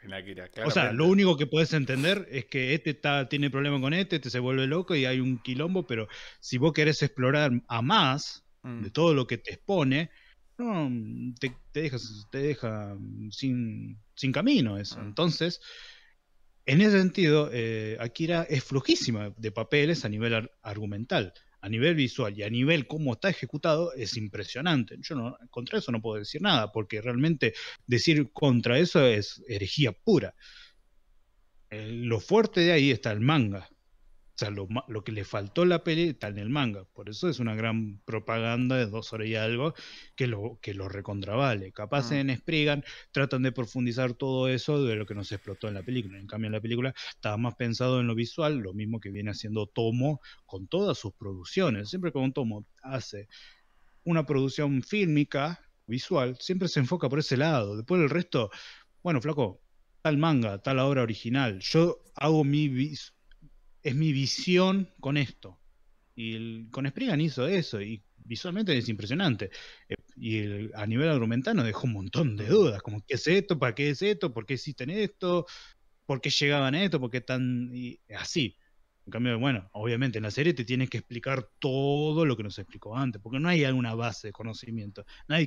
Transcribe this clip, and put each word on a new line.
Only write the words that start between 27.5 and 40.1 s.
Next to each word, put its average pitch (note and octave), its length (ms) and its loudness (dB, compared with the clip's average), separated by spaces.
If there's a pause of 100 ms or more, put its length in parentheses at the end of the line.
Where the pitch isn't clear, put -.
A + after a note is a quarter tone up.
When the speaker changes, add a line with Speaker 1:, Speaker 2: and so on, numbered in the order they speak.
Speaker 2:
decir D3 460 4
contra B2 480 4
eso E3+ 260 6
es G#2 420 2
herejía G#2 440 0
pura. C3+ 420 2 (1400)
Eh, G#2+ 220 -10
lo A#2 280 0
fuerte G#3 400 4
de F3 120 8
ahí C#3 180 8
está A2+ 220 2
el G#2 80 -2
manga. A2+ 500 2
O - 680 -20
sea, G#2 120 -4
lo G2+ 180 -8
ma-, A2+ 200 -4
lo G#2+ 140 -8
que A2+ 100 -8
le G2+ 120 -6
faltó G#2 380 -2
a F3+ 40 6
la E3+ 160 4
peli E3+ 280 0
está A2 180 -6
en G2+ 100 -8
el G#2 120 -6
manga. A#2 420 -2
Por G#2 160 -16
eso G#2+ 220 -4
es B2 100 -4
una A2+ 140 -2
gran A2 500 -2
propaganda A#2 720 -2
de B2 80 2
dos G#2+ 300 -8
horas A2 140 -4
y A2 60 -2
algo A#2 380 0 (420)